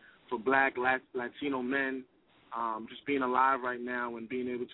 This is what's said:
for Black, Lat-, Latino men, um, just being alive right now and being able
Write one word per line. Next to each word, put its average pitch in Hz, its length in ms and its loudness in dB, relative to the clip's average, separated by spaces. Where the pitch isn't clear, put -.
for 123 100 -2
Black, 135 380 4
Lat-, 127 260 2
Latino 131 480 -4
men, 131 420 -2
um, 113 320 -4
just - 160 -16
being 139 180 0
alive 127 400 4
right 123 180 -4
now 120 360 -4
and 110 120 -10
being 123 200 -4
able 123 260 -4